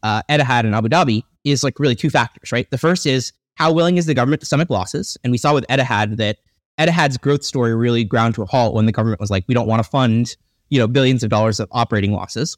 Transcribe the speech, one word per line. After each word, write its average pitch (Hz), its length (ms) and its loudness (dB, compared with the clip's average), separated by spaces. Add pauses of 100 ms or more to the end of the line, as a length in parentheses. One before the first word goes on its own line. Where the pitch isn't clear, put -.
uh, 107 260 -2
Etihad 131 320 2
and 110 120 2
Abu 110 140 0
Dhabi 120 360 2 (200)
is, 143 200 0
like, 135 140 -4
really 131 180 0
two 151 140 -2
factors, - 440 -4
right? 123 180 -4
The 135 60 -4
first 175 280 0
is 131 280 -2 (220)
how 160 180 2
willing 175 240 2
is 170 80 0
the 156 80 0
government 127 260 0
to - 60 -14
stomach - 240 0
losses? - 540 -6
And 123 80 0
we 123 60 0
saw 147 160 2
with 139 140 0
Etihad 110 500 0
that 107 200 -2 (420)
Etihad's 156 380 2
growth 143 260 0
story 117 320 -2
really 117 280 2
ground 113 320 0
to 113 80 -6
a - 20 -6
halt 120 280 2
when 110 120 2
the 113 60 2
government 110 280 -2
was 104 100 -6
like, 95 180 -2
"We 127 60 0
don't 120 140 0
wanna 113 160 2
fund, 120 520 0 (340)
you 139 100 2
know, 113 80 2
billions 127 360 2
of 107 60 -2
dollars 107 300 0
of 107 120 -6
operating 107 400 0
losses." 104 460 -6